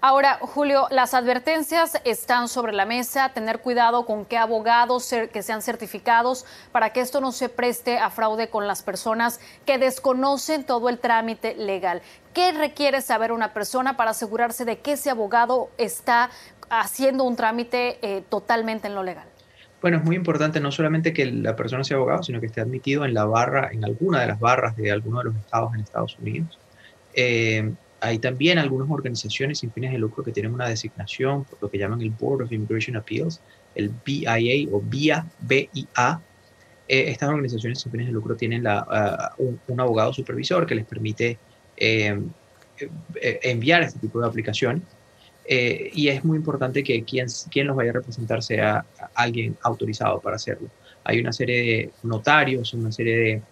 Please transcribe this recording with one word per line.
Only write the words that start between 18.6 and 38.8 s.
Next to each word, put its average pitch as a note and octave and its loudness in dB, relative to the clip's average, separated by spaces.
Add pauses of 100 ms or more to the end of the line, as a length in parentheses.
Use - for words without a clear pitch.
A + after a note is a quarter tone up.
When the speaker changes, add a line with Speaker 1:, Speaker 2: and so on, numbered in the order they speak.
Speaker 1:
en G3+ -6
lo F#3+ -4
legal? E3+ -8 (520)
Speaker 2:
Bueno, E3+ 4
es D3+ 0
muy E3 4
importante D#3 0
no C#3+ 0
solamente D#3+ 2
que C#3 2
la A2+ -2
persona A#2+ -2
sea C#3 0
abogado, C3+ 2
sino A#2 -4
que A#2 -6
esté A2+ -6
admitido C3+ -2
en B2 0
la G#2+ 4
barra, B2 2
en A2 -4
alguna C#3+ 2
de A#2+ 2
las G#2+ -2
barras A#2 2
de G#2+ 0
alguno A2 -2
de B2 -4
los A#2 -2
estados A#2 -2
en A2 -4
Estados A2+ -6
Unidos. A2+ -6 (560)
Eh, A2+ 2 (280)
hay A2+ 0
también C3+ 2
algunas C3+ -2
organizaciones C3+ -4
sin A#2+ -8
fines C3 -6
de B2 -4
lucro A2 -4
que A2+ -6
tienen A2 -4
una B2 -4
designación A#2 -4
por - -14
lo G2 -4
que G2 -6
llaman G#2 -2
el A2 -2
Board C3 -2
of A#2 -6
Immigration A2 -2
Appeals, D#3 -4 (340)
el G#2 -2
B A#2+ -4
I - - (420)
A G2 -4
o G2+ 2
bia, D3 0 (140)
B C3 2
I B2+ -8
A. B2 2 (640)
Eh, C3 4
estas C3 -2
organizaciones A#2+ -2
sin A#2+ -10
fines A#2+ -4
de B2 -4
lucro A2+ -2
tienen A#2 -2
la, G#2 0